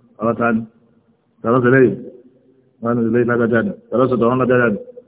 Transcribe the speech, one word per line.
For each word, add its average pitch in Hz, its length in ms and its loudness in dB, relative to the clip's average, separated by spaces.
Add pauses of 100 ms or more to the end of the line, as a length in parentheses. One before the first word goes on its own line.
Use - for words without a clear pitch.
(140)
ọ̀rọ̀ 113 220 -4
ta 117 120 -2
ni? 113 120 0 (840)
Ta 113 40 -2
ló 123 100 2
sọ 120 100 2
lẹ́yìn? 123 260 4 (880)
Wọ́n 117 120 -4
ní 120 100 -2
ilé 113 180 0
lágbájá 117 380 0
ni. 101 120 -4 (120)
Ta - 120 -8
ló 127 100 4
sọ 127 100 -2
tọ̀wọ́n 117 220 0
lágbájá 123 300 2
ni? 104 100 -4 (300)